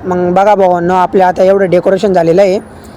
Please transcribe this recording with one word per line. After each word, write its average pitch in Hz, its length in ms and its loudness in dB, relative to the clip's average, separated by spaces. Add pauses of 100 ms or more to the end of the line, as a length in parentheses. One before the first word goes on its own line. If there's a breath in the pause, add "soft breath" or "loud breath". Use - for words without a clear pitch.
मग 180 300 -4
बघा 202 200 2
भावांनो, 180 400 0
आपल्या 185 340 0
आता 185 140 -2
एवढं 196 280 0
डेकोरेशन 190 420 0
झालेलं 170 300 2
आहे, 196 160 0 (380 loud breath)